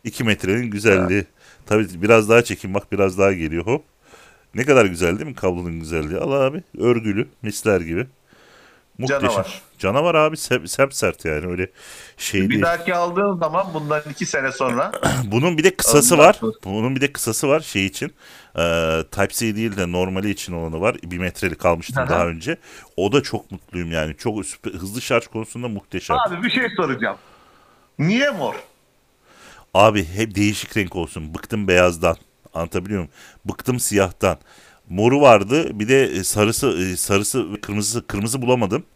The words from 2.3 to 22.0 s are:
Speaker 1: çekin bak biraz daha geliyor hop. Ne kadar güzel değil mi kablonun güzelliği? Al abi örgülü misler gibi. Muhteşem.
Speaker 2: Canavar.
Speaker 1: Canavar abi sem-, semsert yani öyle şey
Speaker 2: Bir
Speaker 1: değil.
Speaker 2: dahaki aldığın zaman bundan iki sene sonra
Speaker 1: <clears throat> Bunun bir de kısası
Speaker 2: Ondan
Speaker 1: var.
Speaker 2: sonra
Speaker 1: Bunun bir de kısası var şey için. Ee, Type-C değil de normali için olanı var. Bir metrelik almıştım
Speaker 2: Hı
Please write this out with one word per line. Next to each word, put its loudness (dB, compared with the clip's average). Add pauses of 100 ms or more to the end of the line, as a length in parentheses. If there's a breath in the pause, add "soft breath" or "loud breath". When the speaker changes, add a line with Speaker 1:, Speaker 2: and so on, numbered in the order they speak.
Speaker 1:
çekin -6
bak -4
biraz 0
daha 4
geliyor -4
hop. -2 (720 soft breath)
Ne -2
kadar 8
güzel 0
değil -8
mi -12
kablonun -2
güzelliği? -4
Al -2
abi 0 (160)
örgülü 0 (140)
misler 0
gibi. -6 (920 soft breath)
Muhteşem. 0 (100)
Speaker 2:
Canavar. -2 (180)
Speaker 1:
Canavar 2
abi 4
sem-, -2
semsert 0
yani -2
öyle -4 (480 loud breath)
şey -2
Speaker 2:
Bir 2
Speaker 1:
değil. 2
Speaker 2:
dahaki 0
aldığın 0
zaman -2
bundan -2 (100)
iki -6
sene -2
sonra -2 (180)
Speaker 1:
<clears throat> -2
Bunun 0
bir 0
de 6
kısası 6
Speaker 2:
Ondan 10
Speaker 1:
var. 8
Speaker 2:
sonra -2 (140)
Speaker 1:
Bunun -2
bir 0
de 0
kısası -2
var 4
şey -2
için. -8 (440 loud breath)
Ee, 0 (120)
Type-C -2
değil -4
de -2
normali -2
için -6
olanı -6
var. 0
Bir -10
metrelik -4
almıştım 0
Speaker 2:
Hı -2